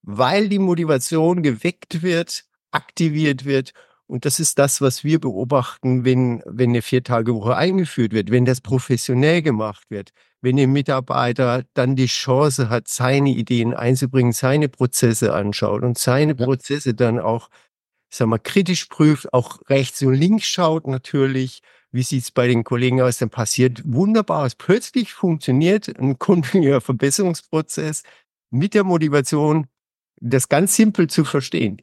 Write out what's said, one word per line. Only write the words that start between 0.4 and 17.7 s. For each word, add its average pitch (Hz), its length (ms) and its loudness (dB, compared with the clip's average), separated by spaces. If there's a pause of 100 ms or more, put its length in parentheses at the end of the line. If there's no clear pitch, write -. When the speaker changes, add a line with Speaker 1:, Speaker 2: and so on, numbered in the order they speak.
Speaker 1:
die 202 100 -2
Motivation 165 840 0
geweckt 151 580 -4
wird, 170 440 -4 (260)
aktiviert 147 760 -2
wird. 135 280 -2 (340)
Und 127 180 -8
das 143 140 -2
ist 160 200 -2
das, 139 220 2
was 135 240 0
wir 156 140 2
beobachten, 127 840 -2
wenn, 127 420 2
wenn 120 260 0
eine 120 100 0
Vier-Tage-Woche 117 760 -2
eingeführt 160 560 0
wird, 104 200 -2
wenn 123 140 4
das 127 140 0
professionell 131 840 0
gemacht 110 480 -4
wird, 101 220 -10 (300)
wenn 127 160 0
der 139 100 4
Mitarbeiter 131 960 0 (120)
dann 135 200 2
die 131 120 0
Chance 131 600 0
hat, 117 180 -2
seine 139 420 0
Ideen 117 440 0
einzubringen, 127 600 0
seine 143 340 0
Prozesse 123 680 0
anschaut 101 500 -2
und 120 140 -2
seine 143 400 2
Speaker 2:
Ja. 120 80 -2
Speaker 1:
Prozesse 135 480 -2
dann 117 260 0
auch, 110 300 -4 (600)